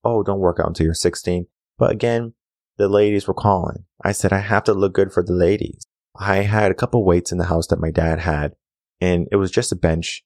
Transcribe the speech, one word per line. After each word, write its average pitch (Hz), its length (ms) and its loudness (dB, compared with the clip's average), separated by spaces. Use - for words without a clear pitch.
"Oh, 117 200 0
don't 98 160 -2
work 87 200 2
out 82 80 0
until 82 180 -2
you're 82 80 0
sixteen." 90 540 -2
But - 140 2
again, 117 420 -2
the 101 100 2
ladies 101 400 2
were 95 60 0
calling. - 520 -2
I 98 80 0
said, 98 200 -2
"I 98 80 2
have 101 260 -2
to 110 80 4
look 98 200 0
good 98 180 2
for 90 120 0
the 90 100 -4
ladies." 90 540 0
I 98 280 0
had 104 280 2
a - 40 -4
couple 120 280 0
weights 87 280 2
in 90 80 -2
the 85 60 -2
house 82 220 -2
that 82 120 -2
my 82 100 -4
dad 80 300 0
had, 76 360 -4
and 90 300 0
it 104 60 4
was 95 140 0
just - 200 -2
a 92 40 -2
bench. 82 500 -2